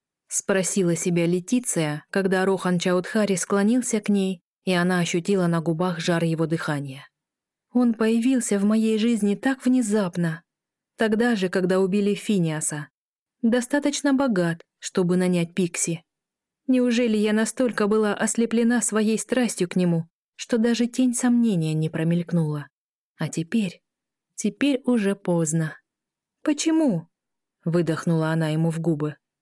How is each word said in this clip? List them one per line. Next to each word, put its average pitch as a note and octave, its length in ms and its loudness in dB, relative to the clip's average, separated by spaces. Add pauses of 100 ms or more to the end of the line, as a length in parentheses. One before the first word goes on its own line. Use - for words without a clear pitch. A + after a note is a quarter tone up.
(280)
спросила F#3 680 0
себя E3+ 300 0
Летиция, F3 840 -2
когда F#3+ 340 0
Рохан F3+ 340 0
Чаудхари F#3 580 0
склонился G#3 640 0
к - 80 -8
ней, F#3+ 340 0 (220)
и F#3 80 0
она F3+ 260 2
ощутила F3 480 0
на E3+ 140 0
губах E3 400 -2
жар E3+ 240 0
его D#3+ 220 0
дыхания. C#3+ 640 -4 (640)
«Он A#3+ 220 2
появился A3+ 640 2
в G3 60 0
моей A3 340 2
жизни G#3 360 2
так C4+ 300 -2
внезапно, G3+ 800 0 (540)
тогда A3+ 400 2
же, F#3 120 0
когда F#3 320 0
убили G3+ 340 0
Финиаса. D#3+ 760 -2 (540)
Достаточно C#4 720 0
богат, F3+ 480 0 (160)
чтобы F3+ 380 0
нанять F3 380 0
Пикси. F3 480 -2 (640)
Неужели B3 500 2
я G#3+ 160 2
настолько A3 540 0
была G#3+ 280 2
ослеплена A#3 680 0
своей G#3+ 360 0
страстью A3 500 -2
к - 80 -4
нему, E3+ 320 0 (260)
что - 240 -4
даже A#3 280 2
тень B3 280 0
сомнения A3+ 600 2
не D#3 140 0
промелькнула? D#3+ 800 -2 (500)
А D#3+ 120 -4
теперь...» F3 520 -4 (540)
теперь B3+ 500 -2
уже G#3 300 0
поздно. E3 640 -2 (640)
«Почему?» — D4+ 680 0 (560)
выдохнула D#3+ 680 0
она D#3+ 180 0
ему D#3+ 220 0
в D#3+ 100 -4
губы. D3+ 360 -2 (260)